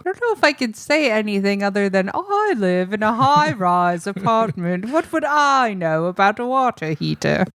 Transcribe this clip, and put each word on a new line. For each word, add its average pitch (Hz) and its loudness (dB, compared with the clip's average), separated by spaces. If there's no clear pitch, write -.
I - -20
don't 381 -6
know 466 0
if 403 -2
I 302 4
could 247 -4
say 294 0
anything 202 0
other 202 0
than, 190 0
I 403 0
live 185 0
in 208 -2
a 214 2
high-rise 220 2
apartment. 196 -2
What 320 -2
would 320 -2
I 277 2
know 165 -2
about 196 0
a 240 -6
water 247 -2
heater? 151 -2